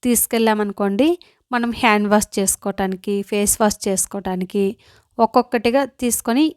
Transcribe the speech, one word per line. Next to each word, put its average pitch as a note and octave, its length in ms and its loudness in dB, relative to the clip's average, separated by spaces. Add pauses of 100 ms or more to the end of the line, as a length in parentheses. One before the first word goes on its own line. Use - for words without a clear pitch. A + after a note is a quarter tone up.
తీసుకెళ్ళామనుకోండి, G#3+ 1040 0 (420)
మనం A#3+ 220 -2
హ్యాండ్ G#3 360 2
వాష్ G#3 240 2
చేసుకోవటానికి, F#3+ 920 -4
ఫేస్ G3+ 340 -2
వాష్ G#3 240 0
చేసుకోవటానికి F#3+ 840 -4 (540)
ఒక్కొక్కటిగా A#3+ 640 2 (140)
తీసుకొని A#3+ 480 0 (120)